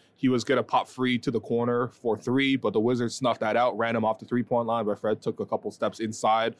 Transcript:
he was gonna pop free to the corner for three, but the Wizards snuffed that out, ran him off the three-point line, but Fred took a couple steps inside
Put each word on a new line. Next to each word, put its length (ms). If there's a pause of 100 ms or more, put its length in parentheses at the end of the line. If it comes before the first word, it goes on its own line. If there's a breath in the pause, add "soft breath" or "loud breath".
(160 soft breath)
he 140
was 140
gonna 200
pop 240
free 320
to 100
the 100
corner 500
for 280
three, 380
but 180
the 60
Wizards 360
snuffed 260
that 140
out, 220
ran 180
him 80
off 140
the 80
three-point 400
line, 200
but 140
Fred 220
took 180
a 60
couple 260
steps 280
inside 600